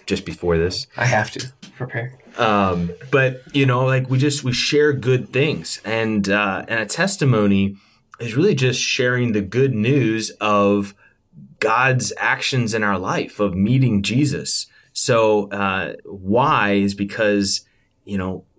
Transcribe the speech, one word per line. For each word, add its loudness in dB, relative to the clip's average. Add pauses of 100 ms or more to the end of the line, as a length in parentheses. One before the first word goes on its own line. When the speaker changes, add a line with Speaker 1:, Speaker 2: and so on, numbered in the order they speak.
Speaker 1:
just -4
before 0
this. -2 (120)
Speaker 2:
I 0
have 0
to -10 (300)
prepare. -10 (200)
Speaker 1:
Um, 0 (180)
but, 0 (120)
you 2
know, 2
like, 0
we 0
just, 0
we -2
share 2
good 0
things. -2
And, -2
uh, 0
and -2
a -4
testimony 2 (420)
is -6
really 4
just 0
sharing 0
the 0
good 0
news 2 (100)
of 2 (680)
God's 2
actions -2
in -2
our 0
life, -4
of 0
meeting 2
Jesus. -2 (240)
So, 2
uh, -2 (100)
why 0
is 2
because, 0 (420)
you -8
know, -6 (160)